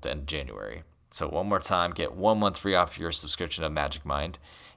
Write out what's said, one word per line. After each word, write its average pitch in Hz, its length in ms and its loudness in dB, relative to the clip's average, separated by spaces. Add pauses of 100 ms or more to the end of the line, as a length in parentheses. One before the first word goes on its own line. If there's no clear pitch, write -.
the - 100 -6
end 73 120 -4
of 71 40 -8
January. 64 560 -8 (280)
So - 180 -2
one 90 200 -2
more 98 120 4
time, 87 320 2
get 85 240 -2
one 107 240 4
month 101 180 2
free 98 160 2
off 87 240 4
your 85 140 -2
subscription 82 500 -2
of 78 80 0
Magic 73 340 -2
Mind, 71 360 -4 (360)